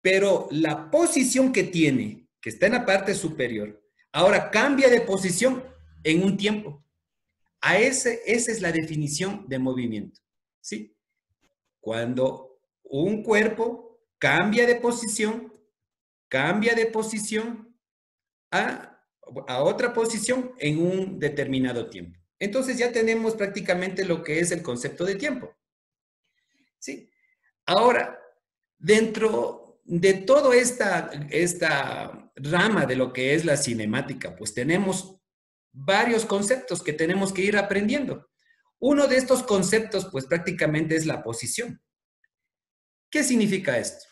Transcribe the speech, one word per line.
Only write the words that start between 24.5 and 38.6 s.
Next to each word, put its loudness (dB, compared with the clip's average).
el -4
concepto -6
de -2
tiempo, -6
¿sí? -14
Ahora, 2
dentro 0
de 2
toda 6
esta, 2
esta -2
rama 2
de -2
lo 0
que 0
es 2
la 2
cinemática, -4
pues -10
tenemos -2
varios 0
conceptos -2
que -4
tenemos -2
que -2
ir 2
aprendiendo. -2